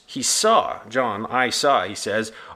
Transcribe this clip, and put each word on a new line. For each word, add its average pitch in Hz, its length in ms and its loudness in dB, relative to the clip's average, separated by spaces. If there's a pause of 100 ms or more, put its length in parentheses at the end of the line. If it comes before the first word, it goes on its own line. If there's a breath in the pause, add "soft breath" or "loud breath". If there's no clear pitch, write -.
he - 160 -10
saw," - 580 2 (100)
John, 113 380 0
"I 127 220 2
saw," 131 340 2
he 101 120 -6
says, 110 360 -2 (240 loud breath)